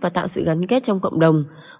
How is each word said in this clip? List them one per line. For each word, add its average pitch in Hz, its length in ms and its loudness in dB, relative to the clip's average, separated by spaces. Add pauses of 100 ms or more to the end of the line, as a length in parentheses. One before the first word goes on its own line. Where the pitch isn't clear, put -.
và 180 80 0
tạo 180 180 -4
sự 185 160 -4
gắn 170 240 -2
kết 254 160 0
trong 196 160 -2
cộng - 200 -2
đồng. 156 240 4 (360)